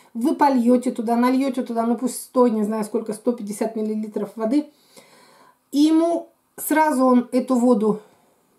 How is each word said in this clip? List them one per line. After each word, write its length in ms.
вы 220
польете 560
туда, 240
нальете 480
туда, 220
ну, 100
пусть 260
сто, 260
не 160
знаю 200
сколько, 300
сто 180
пятьдесят 440
миллилитров 600
воды, 320
и 80
ему 500
сразу 500
он 260
эту 240
воду 460